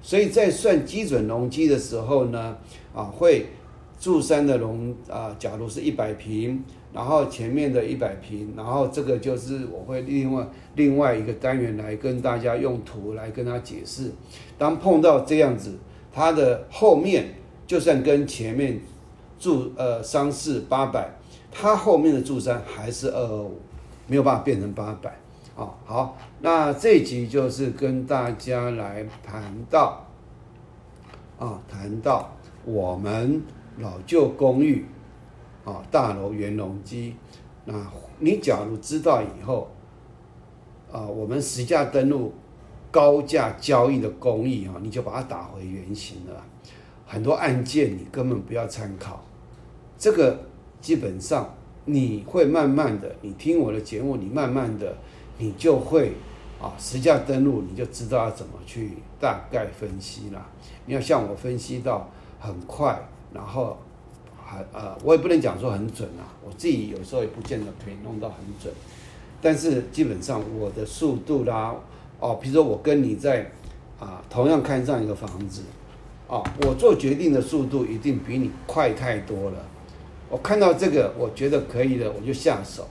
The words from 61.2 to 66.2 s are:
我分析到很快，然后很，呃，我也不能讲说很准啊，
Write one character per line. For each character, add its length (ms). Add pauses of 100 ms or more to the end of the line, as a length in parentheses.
我 60
分 240
析 220
到 280 (300)
很 220
快， 360 (360)
然 120
后 320 (680)
很， 260
呃， 300
我 120
也 60
不 60
能 140
讲 180
说 140
很 200
准 180
啊， 200 (140)